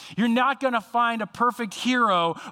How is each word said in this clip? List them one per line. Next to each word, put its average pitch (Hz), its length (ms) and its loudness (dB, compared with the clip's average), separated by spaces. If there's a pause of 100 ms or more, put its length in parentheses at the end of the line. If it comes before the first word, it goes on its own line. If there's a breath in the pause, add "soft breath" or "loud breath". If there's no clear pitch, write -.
(160 loud breath)
You're 233 120 2
not 254 320 2
gonna 247 200 0
find 233 400 0
a 208 60 -4
perfect 233 480 -2
hero 202 640 2 (160 loud breath)